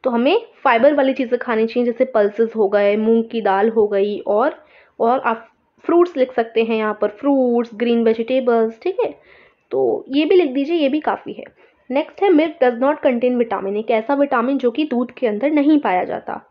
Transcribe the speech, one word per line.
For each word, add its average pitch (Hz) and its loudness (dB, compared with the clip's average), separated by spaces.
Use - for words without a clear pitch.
तो 262 -2
हमें 269 0
फाइबर 254 4
वाली 269 2
चीज़ें 247 -2
खानी 226 -2
चाहिए, 240 -2
जैसे 240 0
पल्सेस 220 0
हो 214 2
गए, 202 2
मूंग 226 2
की 226 -6
दाल 202 2
हो 220 2
गई, 208 -2
और, 240 -2
और 247 0
आप 226 -4
फ्रूट्स 349 2
लिख 254 0
सकते 226 -2
हैं 226 -2
यहाँ 214 -2
पर, 208 0
फ्रूट्स, 247 0
ग्रीन 233 0
वेजिटेबल्स, 226 0
ठीक 381 -4
है। - -10
तो 127 -2
ये 285 0
भी 381 2
लिख 330 4
दीजिए, 277 -2
ये 285 0
भी 302 -2
काफ़ी - -6
है। - -16
नेक्स्ट 294 -4
है, 403 4
milk 311 4
does 240 2
not 294 0
contain 247 0
vitamin। 202 -4
एक 226 -4
ऐसा 226 -2
विटामिन 277 0
जो 240 0
कि 302 -2
दूध 247 -4
के - -4
अंदर 220 -2
नहीं 294 2
पाया 190 0
जाता - -10